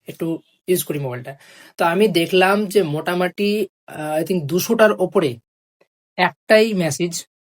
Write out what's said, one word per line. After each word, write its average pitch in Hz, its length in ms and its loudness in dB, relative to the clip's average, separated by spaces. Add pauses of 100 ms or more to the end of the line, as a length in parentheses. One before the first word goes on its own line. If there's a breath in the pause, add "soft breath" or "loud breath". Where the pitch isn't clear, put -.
একটু 165 320 -6 (280)
ইউজ 180 160 0
করি 147 160 -6
মোবাইলটা। 127 360 -8 (420 loud breath)
তো 180 80 0
আমি 185 220 2
দেখলাম 185 580 2
যে 190 180 2
মোটামুটি, 180 840 -2 (200)
আহ, 151 340 -4
I - 20 -2
think 180 220 -2
দুশোটার 214 460 2
ওপরে 175 460 -2 (800)
একটাই 220 560 2
মেসেজ, 170 520 -4 (220)